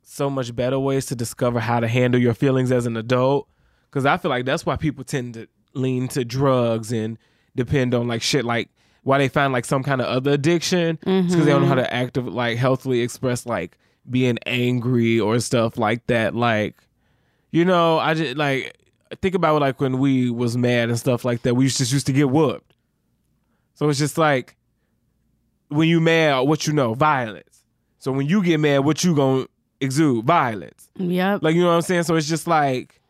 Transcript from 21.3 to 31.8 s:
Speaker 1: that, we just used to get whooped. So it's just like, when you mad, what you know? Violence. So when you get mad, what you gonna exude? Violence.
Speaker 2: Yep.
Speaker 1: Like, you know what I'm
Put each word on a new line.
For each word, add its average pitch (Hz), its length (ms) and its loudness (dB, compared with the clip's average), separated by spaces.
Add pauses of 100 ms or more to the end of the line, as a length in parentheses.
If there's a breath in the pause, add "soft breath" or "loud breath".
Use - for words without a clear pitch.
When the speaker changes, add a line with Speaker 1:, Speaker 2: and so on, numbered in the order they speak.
Speaker 1:
that, 123 120 0
we 131 120 4
just 123 240 -2
used 139 160 -2
to 139 60 -2
get 139 180 2
whooped. 139 420 0 (1000)
So 147 140 0
it's 135 100 0
just 151 180 -2
like, 147 380 0 (1120)
when 156 180 2
you 165 120 4
mad, 160 420 2
what 147 260 0
you 151 60 -2
know? 127 200 0
Violence. 127 680 -2 (340)
So 131 140 -6
when 139 160 -2
you 196 160 2
get 160 160 2
mad, 143 200 4
what 147 240 0
you 180 120 2
gonna 135 300 2 (360)
exude? 135 440 0
Violence. 123 720 -2
Speaker 2:
Yep. 180 460 -2
Speaker 1:
Like, 160 120 2
you 170 60 4
know 175 80 4
what 170 60 4
I'm 170 60 2